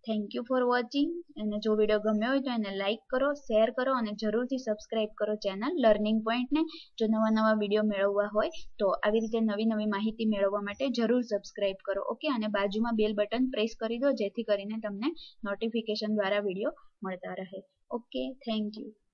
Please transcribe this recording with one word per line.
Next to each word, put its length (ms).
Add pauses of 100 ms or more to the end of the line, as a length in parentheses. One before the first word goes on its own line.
(100)
Thank 140
you 180
for 220
watching. 580 (140)
અને 220
જો 160
video 240
ગમ્યો 320
હોય 100
તો 100
એને 260
like 220 (120)
કરો, 240
share 360
કરો 240
અને 180
જરૂરથી 460
subscribe 580
કરો 180
channel 460
Learning 440
પોઇન્ટને. 380 (360)
જો 80
નવા 240
નવા 220
video 300
મેળવવા 440
હોય 240 (280)
તો 100
આવી 320
રીતે 200
નવી 240
નવી 220
માહિતી 380
મેળવવા 360
માટે 280
જરૂર 340
subscribe 640
કરો, 180
ઓકે? 260
અને 180
બાજુમાં 480
bell 200
button 360
press 200 (100)
કરી 180
દો 140
જેથી 300
કરીને 420
તમને 220 (380)
notification 680
દ્વારા 240
video 340 (320)
મળતા 300
રહે, 280 (280)
okay? 460 (140)
Thank 200 (100)
you. 340